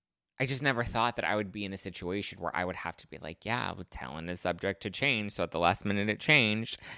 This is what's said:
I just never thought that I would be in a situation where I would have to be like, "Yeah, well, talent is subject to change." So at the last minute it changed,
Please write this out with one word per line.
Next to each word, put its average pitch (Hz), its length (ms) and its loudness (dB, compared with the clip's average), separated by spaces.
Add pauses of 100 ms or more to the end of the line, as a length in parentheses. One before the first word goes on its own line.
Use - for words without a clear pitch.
(420)
I 135 40 2
just 131 160 -2
never 123 240 2
thought 117 320 2
that - 80 -2
I 85 100 2
would 92 160 0
be 101 140 -4
in 95 80 -4
a 98 40 -4
situation 95 640 -4
where 85 160 -2
I 90 80 2
would 90 140 -2
have 85 200 -6
to - 100 -16
be - 100 -14
like, - 280 -10
"Yeah, 107 280 -2
well, 92 160 -10
talent 78 400 -8
is 90 100 -4
subject 90 440 0
to 107 60 -4
change." 107 440 0
So 95 100 -2
at 85 80 -2
the 82 80 0
last 85 240 6
minute 101 240 2
it 104 120 0
changed, 113 580 4 (200)